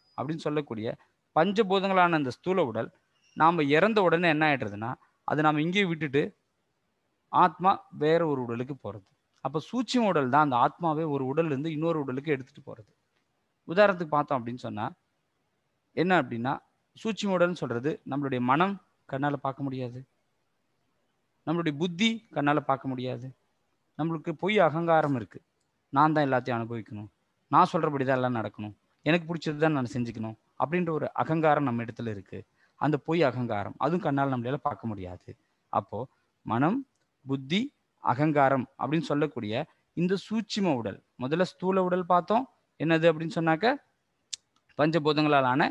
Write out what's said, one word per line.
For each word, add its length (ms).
அப்படின்னு 340
சொல்லக்கூடிய 480
பஞ்சபூதங்களான 840
இந்த 120
ஸ்தூல 340
உடல் 240
நாம 300
இறந்த 340
உடனே 280
என்ன 160
ஆயிடுறதுன்னா, 460
அதை 160
நாம 180
இங்கேயே 240
விட்டுட்டு 380
ஆத்மா 400
வேற 280
ஒரு 160
உடலுக்கு 340
போறது. 300
அப்ப 160
சூட்சும 460
உடல் 260
தான் 120
அந்த 120
ஆத்மாவே 500
ஒரு 180
உடல்ல 280
இருந்து 180
இன்னொரு 280
உடலுக்கு 340
எடுத்துட்டு 280
போறது. 300
உதாரணத்துக்கு 480
பார்த்தோம் 240
அப்படின்னு 240
சொன்னா 220
என்ன 200
அப்படின்னா, 360
சூட்சும 360
உடல்னு 260
சொல்றது 320
நம்மளுடைய 360
மனம் 340
கண்ணால 280
பார்க்க 280
முடியாது, 340
நம்மளுடைய 280
புத்தி 340
கண்ணால 300
பார்க்க 300
முடியாது, 360
நம்மளுக்கு 340
பொய் 260
அகங்காரம் 580
இருக்கு, 220
நான் 220
தான் 120
எல்லாத்தையும் 320
அனுபவிக்கணும், 500
நான் 200
சொல்றபடி 340
தான் 140
எல்லாம் 200
நடக்கணும், 360
எனக்கு 220
பிடிச்சது 320
தான் 180
நான் 160
செஞ்சுக்கணும் 440
அப்படின்ற 340
ஒரு 240
அகங்காரம் 520
நம்ம 160
இடத்துல 280
இருக்கு. 280
அந்த 160
பொய் 260
அகங்காரம் 540
அதுவும் 280
கண்ணால 260
நம்மளால 300
பார்க்க 260
முடியாது. 420
அப்போ 260
மனம், 340
புத்தி, 360
அகங்காரம் 600
அப்படின்னு 320
சொல்லக்கூடிய 460
இந்த 200
சூட்சும 580
உடல், 240
முதல்ல 280
ஸ்தூல 380
உடல் 280
பார்த்தோம், 340
என்னது 280
அப்படின்னு 300
சொன்னாக்க 400
பஞ்சபூதங்களால் 680
ஆன 240